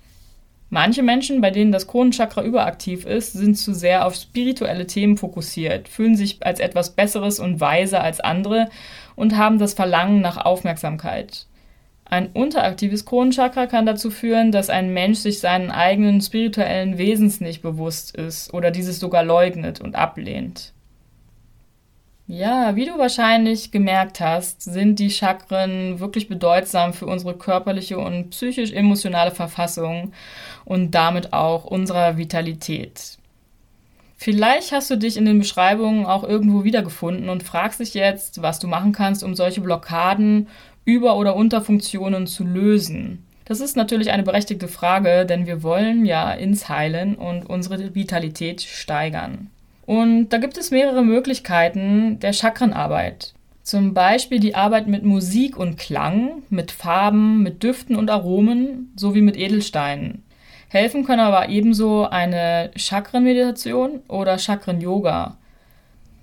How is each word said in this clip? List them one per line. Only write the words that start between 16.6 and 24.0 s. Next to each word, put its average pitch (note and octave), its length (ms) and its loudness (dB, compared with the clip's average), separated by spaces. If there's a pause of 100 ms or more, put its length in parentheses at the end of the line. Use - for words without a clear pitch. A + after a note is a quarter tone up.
Wesens G#3 420 2
nicht E3 220 -8
bewusst D#3+ 540 -8
ist E3 380 -10
oder F3 160 0
dieses F3+ 300 -4
sogar F3 240 2
leugnet E3 560 2
und - 160 -10
ablehnt. - 760 -6 (1600)
Ja, G#3+ 440 0
wie B3 80 0
du E4+ 120 -6
wahrscheinlich A3+ 760 2
gemerkt F#3+ 480 0